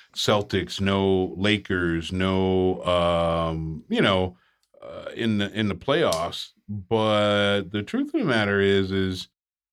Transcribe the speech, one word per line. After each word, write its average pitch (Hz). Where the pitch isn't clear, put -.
Celtics, 101
no 98
Lakers, 90
no, 92
um, 82
you 233
know, 95
uh, -
in 110
the, 98
in 110
the 95
playoffs." 90
But 104
the 104
truth 277
of 330
the 233
matter 101
is, 98
is, 95